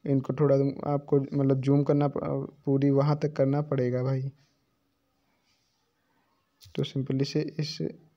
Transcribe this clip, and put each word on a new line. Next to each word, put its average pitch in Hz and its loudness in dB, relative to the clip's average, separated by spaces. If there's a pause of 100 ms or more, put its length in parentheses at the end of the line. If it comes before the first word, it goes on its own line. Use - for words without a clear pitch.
इनको 139 -2
थोड़ा 139 4 (360)
आपको, 143 0
मतलब, 135 0
जूम 139 4
करना 143 2
प-, 143 -4 (460)
पूरी 139 2
वहाँ 143 2
तक 151 -4
करना 139 2
पड़ेगा 127 -2
भाई। 135 -2 (2500)
तो 139 -4
simply 135 -4
से 151 -2 (180)
इस 147 -8 (400)